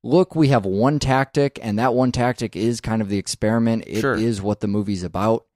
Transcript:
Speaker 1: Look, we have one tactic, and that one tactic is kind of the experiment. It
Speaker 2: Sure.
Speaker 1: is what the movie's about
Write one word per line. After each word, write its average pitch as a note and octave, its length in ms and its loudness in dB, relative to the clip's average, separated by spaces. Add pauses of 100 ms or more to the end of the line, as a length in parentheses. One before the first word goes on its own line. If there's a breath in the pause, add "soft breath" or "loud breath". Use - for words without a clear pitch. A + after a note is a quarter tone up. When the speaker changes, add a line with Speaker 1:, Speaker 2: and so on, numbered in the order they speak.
Speaker 1:
Look, F3 260 2
we D#3 140 4
have A#2+ 160 2
one A2+ 340 0
tactic, C3+ 640 0
and G#2+ 160 -2
that A#2+ 160 0
one B2+ 180 2
tactic A#2+ 440 -2
is A2+ 240 -2
kind A2 220 -2
of G2 60 -4
the G2+ 100 -2
experiment. A2+ 680 0
It G#2+ 140 -4
Speaker 2:
Sure. C3 140 0
Speaker 1:
is A2 280 0
what G#2 180 -2
the G#2 80 -2
movie's G2+ 360 -2
about G2+ 400 -2 (120)